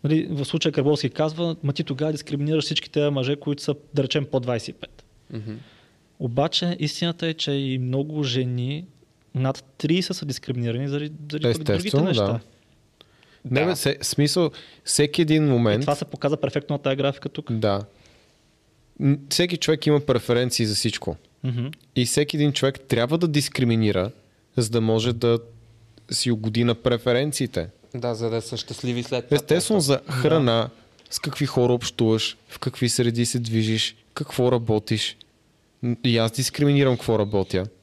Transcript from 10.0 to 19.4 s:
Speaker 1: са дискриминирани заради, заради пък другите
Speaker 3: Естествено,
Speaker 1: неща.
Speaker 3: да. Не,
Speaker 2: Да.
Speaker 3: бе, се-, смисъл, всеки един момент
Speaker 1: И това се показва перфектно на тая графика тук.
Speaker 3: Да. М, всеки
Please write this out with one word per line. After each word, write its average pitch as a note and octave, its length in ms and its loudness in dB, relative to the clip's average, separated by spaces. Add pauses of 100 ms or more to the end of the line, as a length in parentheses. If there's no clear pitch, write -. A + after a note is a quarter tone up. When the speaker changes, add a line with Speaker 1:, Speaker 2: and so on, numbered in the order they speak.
Speaker 1:
са - 100 -10
дискриминирани B2 600 -4
заради, D3 240 -6 (200)
заради D3+ 120 -6
пък A2+ 180 2
другите F2+ 100 0
Speaker 3:
Естествено, G#2+ 320 2
Speaker 1:
неща. A#2+ 220 2
Speaker 3:
да. A#2 140 0 (1120)
Не, B2+ 100 4
Speaker 2:
Да. D#3+ 60 2
Speaker 3:
бе, F3+ 100 0
се-, - 260 -2
смисъл, D3 480 2 (340)
всеки D3 380 2
един D#3 260 4
момент A#2 340 4
Speaker 1:
И - 20 -2
това C#3+ 100 2
се D3+ 100 -6
показва D3 320 -2
перфектно C#3+ 380 -2
на C#3+ 40 -4
тая C3+ 180 -2
графика C#3 320 -2
тук. D3+ 240 -8
Speaker 3:
Да. G#2+ 320 0 (1160)
М, C#3+ 160 4 (140)
всеки F3 260 0